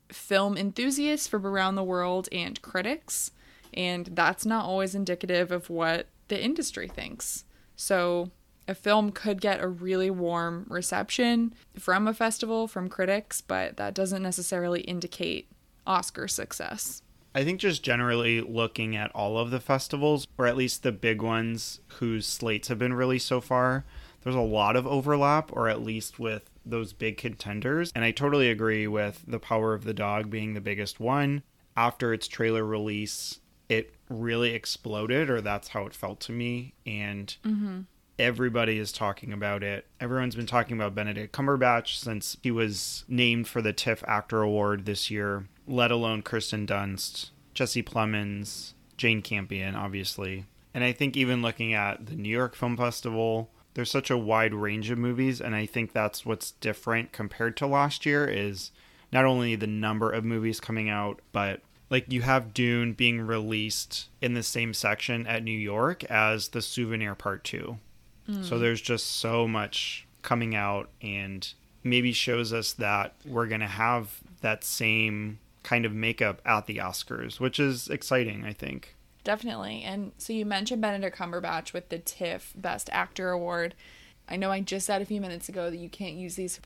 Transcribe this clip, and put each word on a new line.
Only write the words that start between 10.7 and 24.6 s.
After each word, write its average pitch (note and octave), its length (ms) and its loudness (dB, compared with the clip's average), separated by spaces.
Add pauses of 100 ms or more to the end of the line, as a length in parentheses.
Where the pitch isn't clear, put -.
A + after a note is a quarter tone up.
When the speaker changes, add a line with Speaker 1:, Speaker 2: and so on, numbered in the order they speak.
Speaker 1:
reception A#3 840 2 (260)
from G3 300 4
a A3 60 2
festival, A3+ 540 0
from F#3 200 -4
critics, F#3+ 520 0
but - 360 -2
that G3+ 180 -4
doesn't F#3+ 280 0
necessarily F3 600 -2
indicate E3+ 680 -6 (380)
Oscar - 420 0
success. - 720 -6 (320)
Speaker 2:
I C3+ 100 2
think F#3 160 0
just F3+ 220 2
generally A#2+ 600 4
looking A2+ 520 -2
at G#2+ 180 -2
all G#2+ 260 0
of A#2 120 0
the B2+ 80 0
festivals, C#3 680 2 (100)
or B2+ 100 2
at A#2+ 100 4
least B2+ 260 0
the B2+ 100 2
big G#2+ 300 2
ones A2+ 580 -2 (180)
whose A2+ 280 0
slates A2+ 420 -2
have A#2 100 0
been B2 140 2
released B2+ 340 2
so B2+ 140 2
far, B2+ 460 2 (360)
there's B2+ 140 0
a B2+ 40 4
lot G#2+ 360 4